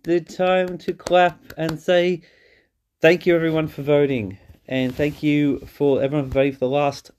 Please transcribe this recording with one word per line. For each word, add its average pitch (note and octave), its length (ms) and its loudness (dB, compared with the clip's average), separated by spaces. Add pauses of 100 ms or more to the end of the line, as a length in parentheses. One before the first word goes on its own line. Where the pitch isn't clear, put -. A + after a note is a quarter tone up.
the E3+ 160 0
time F#3 600 -2
to F3+ 140 -8
clap F3 460 2 (160)
and D#3+ 240 -6
say F3+ 440 0 (760)
thank E3+ 260 4
you F3 80 4
everyone D#3+ 360 0
for D3+ 120 -14
voting. C3+ 560 0 (300)
And C3 260 -4
thank D3+ 300 -4
you D3 360 0
for C#3 440 -2
everyone C#3 240 -2
for C3 60 -10
voting C#3 180 2
for C#3 80 -10
the B2+ 80 -2
last C#3+ 520 -4